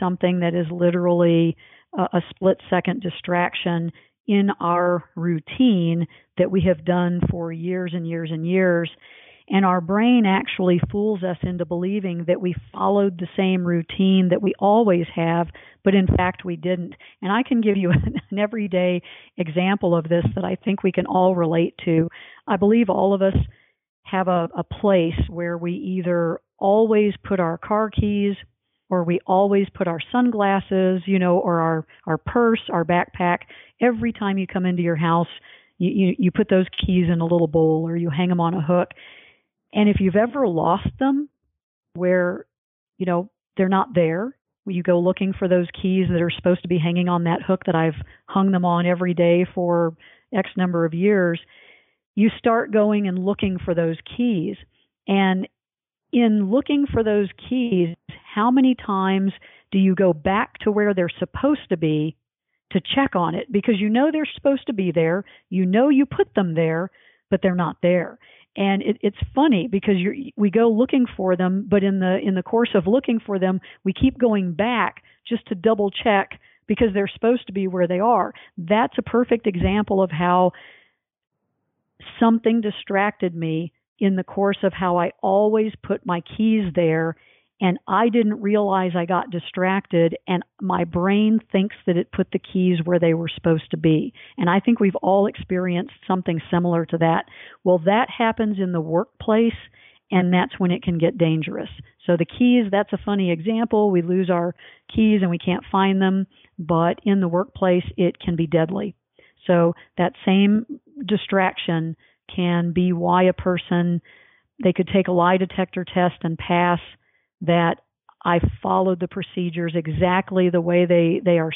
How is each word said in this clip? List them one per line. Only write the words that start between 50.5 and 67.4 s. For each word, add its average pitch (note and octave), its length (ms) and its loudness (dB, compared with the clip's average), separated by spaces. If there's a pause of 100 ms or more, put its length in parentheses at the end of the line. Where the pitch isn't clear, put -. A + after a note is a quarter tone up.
number F3 300 0
of D#3+ 80 -4
years, F3+ 440 0 (760)
you G#3 240 4
start A3+ 340 0
going G#3 340 2
and F#3 160 -4
looking F#3+ 400 -2
for F3+ 120 -4
those E3 240 -2 (180)
keys. G3+ 400 -2 (500)
And F#3+ 400 0 (640)
in G#3+ 400 2
looking C#4+ 400 0
for A3+ 140 -2
those G#3 240 0 (220)
keys, G3 440 0 (400)
how A3 160 2
many C4 240 4
times F#3+ 580 -2 (380)
do F#3+ 80 0
you F#3+ 160 4
go F3+ 200 4
back F#3+ 460 -2
to G#3+ 100 0
where G#3 240 0
they're F3 240 -2
supposed - 500 -2
to F#3 80 0
be D#3 400 -2 (560)
to F#3+ 80 0 (140)
check C4+ 200 0
on E3+ 200 0
it? - 180 -8
Because G#3 260 2
you G#3+ 120 0
know C4 200 2
they're D#4 240 -4
supposed C#4 340 -2
to C#4+ 40 -6
be F#3+ 180 -2
there, E3 340 0 (260)
you F#3 160 0
know A#3 240 2
you C#4 160 4
put - 280 -4
them F3+ 200 0
there, E3 360 -2 (400)
but G3 120 0